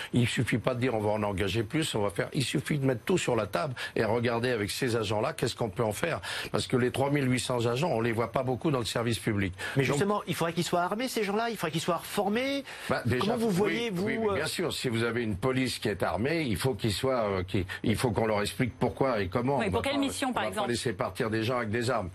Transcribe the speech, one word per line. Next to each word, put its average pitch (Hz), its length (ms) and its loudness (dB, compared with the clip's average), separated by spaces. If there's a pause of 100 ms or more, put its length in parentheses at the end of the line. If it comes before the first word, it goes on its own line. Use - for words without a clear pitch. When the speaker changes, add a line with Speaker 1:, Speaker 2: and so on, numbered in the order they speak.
(120)
Speaker 1:
il 117 140 4
suffit 120 320 0
pas 127 160 0
de 120 60 -4
dire, « 123 160 0
On 110 40 0
va 104 100 2
en 107 120 0
engager 101 400 0
plus, 151 320 -2
on 110 80 0
va 101 80 0
faire », 123 220 -4
il 131 120 0
suffit 131 340 0
de 135 60 -2
mettre 131 200 2
tout 185 140 4
sur 123 180 2
la 107 100 2
table 156 280 -4 (200)
et 113 100 2
regarder 117 460 2
avec 107 200 0
ces 120 260 0
agents-là, 110 360 0
qu'est-ce 131 240 -2
qu'on 120 120 0
peut 113 140 -2
en 107 100 2
faire. 131 280 -2 (320)
Parce - 140 0
que 131 100 2
les 123 140 4
trois 139 200 0
mille 143 180 2
huit 127 120 4
cents 120 260 0
agents, 127 240 2
on 113 100 2
les 117 120 2
voit 113 200 0
pas 139 120 2
beaucoup 127 260 0
dans 135 80 2
le 117 60 0
service 117 340 0
public. 101 340 0 (240)
Speaker 2:
Mais 139 60 4
Speaker 1:
Donc 127 100 4
Speaker 2:
justement, 202 360 2
il 180 60 -2
faudrait 170 180 0
qu'ils 170 120 0
soient 175 180 2
armés, 208 260 0
ces 226 160 0
gens-là, 214 260 0
il 214 60 -6
faudrait 165 160 -2
qu'ils 160 80 0
soient 165 220 0
formés. 247 600 0 (260)
Speaker 1:
Bah, - 160 0
déjà, 123 200 2
Speaker 2:
Comment 226 120 0
vous 226 120 0
Speaker 1:
oui, 208 40 2
Speaker 2:
voyez, 220 380 2
vous, 185 160 -2
Speaker 1:
oui, 226 120 -2
oui, 226 120 0
Speaker 2:
euh 196 40 0
Speaker 1:
bien 160 120 -2
sûr, 151 260 -2
si - 160 -4
vous 113 140 0
avez 117 200 0
une 107 140 -2
police 131 440 0
qui - 80 0
est 98 160 0
armée, 117 380 0
il 120 140 0
faut 131 180 0
qu'ils 104 180 0
soient, 127 320 2
euh, 98 180 2
qu'ils, 95 240 -2 (160)
il 107 140 2
faut 117 160 2
qu'on 113 140 2
leur 107 140 2
explique 107 380 -2
pourquoi 123 420 2
et 95 80 0
comment. 127 300 0
Speaker 3:
Oui, 113 100 2
Speaker 1:
On - 40 0
Speaker 3:
pour 226 100 2
Speaker 1:
va 269 80 -2
Speaker 3:
quelle 285 80 0
Speaker 1:
pas, 277 80 2
Speaker 3:
mission, 262 220 -2
Speaker 1:
on 247 40 -2
Speaker 3:
par 220 120 0
Speaker 1:
va - 60 -2
Speaker 3:
exemple ? 123 180 -4
Speaker 1:
pas 120 40 2
laisser 117 200 0
partir 110 360 -2
des 113 140 0
gens 123 160 0
avec 113 120 -2
des 117 200 0
armes. 104 240 0